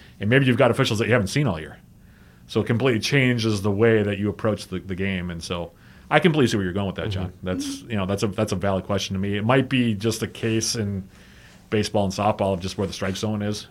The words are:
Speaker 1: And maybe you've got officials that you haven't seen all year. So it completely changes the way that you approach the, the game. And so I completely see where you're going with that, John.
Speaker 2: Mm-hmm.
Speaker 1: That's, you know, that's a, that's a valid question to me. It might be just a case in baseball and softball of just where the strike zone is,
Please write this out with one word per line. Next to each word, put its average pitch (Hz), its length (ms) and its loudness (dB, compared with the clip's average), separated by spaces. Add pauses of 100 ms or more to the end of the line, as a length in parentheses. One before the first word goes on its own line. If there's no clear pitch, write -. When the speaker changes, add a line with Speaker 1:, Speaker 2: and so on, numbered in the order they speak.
(200)
Speaker 1:
And 98 100 -2
maybe 135 160 6
you've 123 120 4
got 127 140 6
officials 117 280 2
that 110 80 0
you 107 60 4
haven't 123 140 2
seen 143 200 0
all 85 120 -2
year. - 180 -14 (680)
So - 140 -2
it 104 60 0
completely 117 320 2
changes 113 600 2
the 104 100 0
way 110 320 6
that 101 140 -2
you 101 120 -2
approach 101 380 -2
the, 92 120 -6
the 90 160 -8
game. 92 340 -2
And 85 120 -8
so 85 300 -6 (380)
I 151 100 6
completely 151 280 6
see 110 100 2
where 98 80 0
you're 87 80 -2
going 98 140 0
with 90 80 -4
that, 80 140 -4
John. 95 200 -4
Speaker 2:
Mm-hmm. - 160 -16
Speaker 1:
That's, - 380 -6
you - 120 -6
know, 98 100 0
that's 98 180 -2
a, 113 40 0
that's 92 240 -2
a 104 40 -2
valid 95 300 -2
question 101 280 -4
to 95 60 -4
me. 101 180 -2
It 104 80 -2
might 131 240 2
be 123 240 0
just 107 300 -2
a 113 40 -6
case 113 480 -4
in 101 320 -4 (640)
baseball 104 360 0
and 95 80 -2
softball 101 400 0
of 92 80 -4
just 92 180 -8
where 98 80 -2
the 87 60 -8
strike 95 220 -4
zone 107 280 -4
is, 104 280 -6